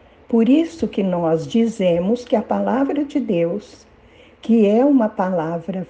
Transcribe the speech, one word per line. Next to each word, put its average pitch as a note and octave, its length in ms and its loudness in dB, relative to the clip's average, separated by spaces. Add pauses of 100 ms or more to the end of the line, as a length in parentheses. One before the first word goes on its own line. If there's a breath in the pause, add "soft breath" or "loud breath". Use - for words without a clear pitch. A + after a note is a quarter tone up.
(280 soft breath)
Por A3+ 180 2
isso D4 400 0
que G#3 160 -4
nós E3 420 0
dizemos G3+ 800 0
que - 120 -2
a G#3+ 60 2
palavra B3 600 -2
de C#4+ 160 -4
Deus, G3 640 -4 (560 soft breath)
que A3+ 240 4
é A3 200 4
uma C4 240 4
palavra F3 800 -4